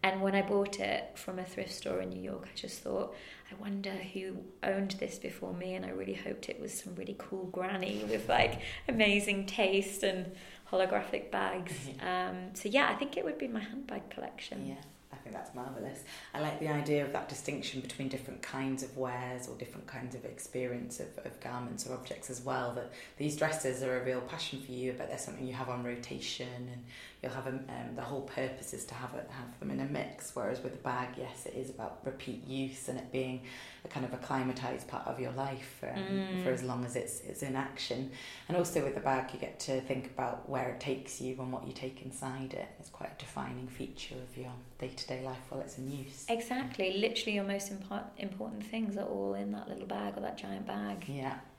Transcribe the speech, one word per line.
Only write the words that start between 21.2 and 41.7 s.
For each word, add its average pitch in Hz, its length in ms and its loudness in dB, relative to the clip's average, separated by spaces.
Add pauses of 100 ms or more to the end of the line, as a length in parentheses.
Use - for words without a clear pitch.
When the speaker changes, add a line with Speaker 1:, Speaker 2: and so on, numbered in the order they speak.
Speaker 2:
of 123 140 -6
garments 123 480 -2
or 127 80 0
objects - 340 -6
as 123 120 -4
well, 127 320 2
that 123 180 -4 (260)
these 147 180 2
dresses 131 460 4
are 127 180 4
a 123 60 0
real 127 160 4
passion - 400 -2
for 127 120 -6
you, 127 220 2
but - 140 -2
they're 127 80 -2
something - 300 -4
you 127 60 -2
have 127 160 -2
on 123 140 0
rotation, 123 640 -2 (240)
and 120 120 -8 (400)
you'll 131 80 0
have, 131 160 -2
um, 135 220 0
um, 120 260 -4
the 117 60 -2
whole 127 200 0
purpose - 540 -2
is - 100 -4
to - 80 -8
have 123 220 -4
it, 123 160 -4
have 127 280 -8
them 139 120 -2
in 131 80 2
a 135 60 2
mix, - 500 -2
whereas 123 260 2
with 131 140 -4
a - 80 -10
bag, 127 340 0
yes, - 300 -6
it - 80 -6
is 131 160 -2
about - 340 -4
repeat 131 400 -4
use 131 440 -2
and 131 100 -2
it 131 120 -8
being 131 300 2 (420)
a - 40 -8
kind 131 180 0
of 123 80 -2
acclimatised 127 720 0
part - 200 -2
of 127 120 0
your 123 120 0
life, 135 520 -2
um, - 140 -2
Speaker 1:
Mm. 190 460 0
Speaker 2:
for 131 80 6
as 127 100 4
long 123 240 2
as 120 100 -4
it's, - 260 -2
it's - 200 -6
in 135 140 0
action. 131 560 0 (360)
And 170 80 4
also 175 280 6
with 139 100 2
the - 80 -2
bag, 131 320 4
you - 60 -6
get - 220 -4
to 131 200 2
think 127 260 0
about - 400 0
where 127 220 2
it - 100 -4
takes 131 400 0
you 127 200 0
and 127 120 0
what - 140 -2
you 131 80 -4